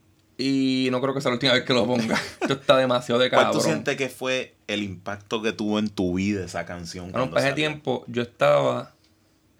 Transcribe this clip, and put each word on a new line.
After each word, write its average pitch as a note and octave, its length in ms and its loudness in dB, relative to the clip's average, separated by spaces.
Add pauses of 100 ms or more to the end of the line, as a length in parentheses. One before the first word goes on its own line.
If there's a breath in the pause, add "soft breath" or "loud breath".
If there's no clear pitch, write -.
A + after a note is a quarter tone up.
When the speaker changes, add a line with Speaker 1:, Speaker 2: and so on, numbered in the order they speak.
(380)
Speaker 1:
Y C3 540 2
no B2 100 0
creo C3+ 120 0
que C#3 80 -4
sea B2+ 100 0
la B2 40 0
última B2 180 2
vez B2+ 100 4
que C3+ 100 0
lo A#2 140 4
ponga. A#2 280 0
<laughs> - 260 -6
Esto - 120 0
está C3+ 240 4
demasiado B2 420 2
de B2+ 100 2
Speaker 2:
¿Cuál B2+ 180 4
tú G#2+ 100 0
Speaker 1:
cabrón. A2 60 0
Speaker 2:
sientes - 340 -2
que C3+ 120 -2
fue C3 440 -6 (140)
el G#2 160 -2
impacto G2+ 580 -8
que A2 120 0
tuvo G#2+ 260 0
en G#2+ 100 0
tu F#2 260 0
vida G2 300 0
esa F2 200 -6
canción F2 400 -10
Speaker 1:
Bueno, F#2 120 -8 (120)
Speaker 2:
cuando - 60 -10
Speaker 1:
para C3 120 2
ese C#3 60 2
Speaker 2:
salió? D3+ 160 -2
Speaker 1:
tiempo C#3 380 -4
yo A#2+ 140 -4
estaba C3 720 2 (680)